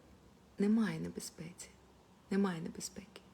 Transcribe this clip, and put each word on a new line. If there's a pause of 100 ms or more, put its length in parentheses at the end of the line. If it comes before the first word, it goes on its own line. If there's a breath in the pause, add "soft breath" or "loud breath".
(580)
немає
небезпеці, (640)
немає
небезпеки. (140)